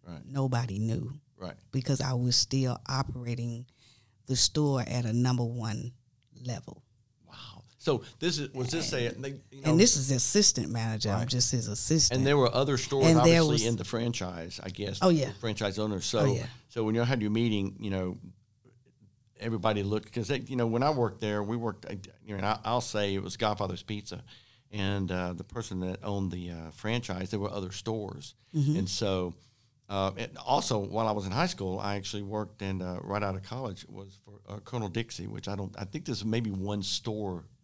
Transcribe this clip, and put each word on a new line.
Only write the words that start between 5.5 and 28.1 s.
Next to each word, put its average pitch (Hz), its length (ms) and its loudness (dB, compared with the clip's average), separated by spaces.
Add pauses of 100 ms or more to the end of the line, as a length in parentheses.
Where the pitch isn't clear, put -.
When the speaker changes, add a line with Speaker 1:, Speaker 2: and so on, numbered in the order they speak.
Speaker 2:
level. - 360 -8 (460)
Speaker 1:
Wow. - 360 -18 (140)
So 135 260 0 (160)
this 160 200 0
is, 143 140 -6
was 127 180 -2
this 160 220 -2
a, 123 140 0
Speaker 2:
And 117 160 -6
Speaker 1:
they, 139 60 -6 (220)
you 135 100 -18
know, 151 100 4
Speaker 2:
and 160 80 8
this 202 180 8
is 135 140 0
assistant 127 600 4
manager. 113 380 0
I'm 98 100 2
Speaker 1:
Right. 117 80 0
Speaker 2:
just 123 240 2
his 117 160 -2
assistant. 147 500 4
Speaker 1:
And 131 100 4
there 147 100 6
were 123 180 6
other 135 220 4
stores, 135 300 4
Speaker 2:
And 165 100 10
there 127 60 8
Speaker 1:
obviously, 165 280 8
Speaker 2:
was 117 140 4
Speaker 1:
in 117 100 2
the 107 80 -4
franchise, 90 800 -4
I 95 60 -6
guess, 98 320 -6
Speaker 2:
Oh, 185 80 6
yeah. 143 220 2 (100)
Speaker 1:
franchise 101 360 -2
owners. 107 380 -2
Speaker 2:
Oh, 107 100 4
Speaker 1:
So, 104 80 4
Speaker 2:
yeah. - 120 -2 (240)
Speaker 1:
so 117 160 -4
when 110 100 2
you 117 60 2
had 117 200 2
your 104 100 0
meeting, 104 480 0
you 107 100 -6
know, 92 280 -2 (1200)
everybody 107 440 2
looked, 104 300 0
'cause 113 140 -2
they, 139 140 0
you 127 140 -8
know, 120 120 2
when 117 160 2
I 151 80 4
worked 117 280 0
there, 104 240 0
we 110 140 -2
worked, 113 300 -6
I, 101 100 -8 (260)
you 101 80 -18
know, 101 60 -6
and 98 80 -2
I, 107 180 2
I'll 117 180 2
say 101 340 0
it 95 80 -2
was 92 140 -8
Godfather's 104 460 0
Pizza. 107 400 -8 (500)
And, 98 380 -2
uh, 90 220 -2
the 87 100 -10
person 95 380 -8
that 92 220 -4
owned 98 280 -2
the, 87 200 -8
uh, 80 200 -12
franchise, 107 600 -4
there 110 80 -2
were 98 120 -4
other 95 200 -6
stores. 110 640 -8 (200)